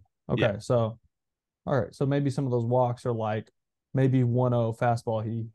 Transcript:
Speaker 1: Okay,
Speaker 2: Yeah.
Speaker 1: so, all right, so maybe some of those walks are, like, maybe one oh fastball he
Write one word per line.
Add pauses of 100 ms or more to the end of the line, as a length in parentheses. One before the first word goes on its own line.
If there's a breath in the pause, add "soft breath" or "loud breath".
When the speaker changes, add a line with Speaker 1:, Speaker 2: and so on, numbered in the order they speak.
(280)
Speaker 1:
Okay,
Speaker 2:
Yeah.
Speaker 1:
so, (640)
all
right,
so
maybe
some
of
those
walks
are,
like, (420)
maybe
one
oh
fastball
he